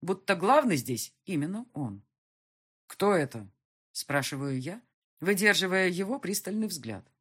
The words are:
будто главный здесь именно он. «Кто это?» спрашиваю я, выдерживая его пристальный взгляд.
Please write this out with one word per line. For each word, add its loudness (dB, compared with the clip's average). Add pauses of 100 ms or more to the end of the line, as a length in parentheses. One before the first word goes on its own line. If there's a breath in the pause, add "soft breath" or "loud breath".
будто -2
главный 4
здесь -4 (100)
именно -4
он. -8 (840)
«Кто 2
это?» -2 (420)
спрашиваю -2
я, -8 (400)
выдерживая 4
его -2
пристальный -4
взгляд. -10 (120)